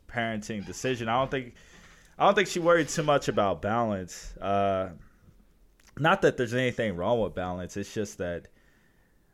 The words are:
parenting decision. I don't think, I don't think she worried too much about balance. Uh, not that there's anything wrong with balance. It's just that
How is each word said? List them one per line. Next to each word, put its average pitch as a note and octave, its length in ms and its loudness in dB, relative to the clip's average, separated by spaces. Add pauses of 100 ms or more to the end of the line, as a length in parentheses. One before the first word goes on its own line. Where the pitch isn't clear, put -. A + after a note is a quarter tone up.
parenting A2 560 -6
decision. A2+ 440 -4
I A2+ 100 0
don't C3 120 0
think, B2+ 240 -6 (680)
I C#3+ 60 4
don't G3+ 100 8
think G3 100 4
she - 140 -4
worried E3 280 6
too - 140 -2
much D3 240 4
about G#2 360 2
balance. G#2 760 -2
Uh, G2 500 0 (1080)
not F3 240 4
that D3+ 140 4
there's A#2+ 180 -2
anything B2 400 0
wrong G#2 260 0
with F#2 140 -2
balance. F2+ 420 -6
It's G2+ 160 -6
just G#2 260 -6
that F2 280 -6 (880)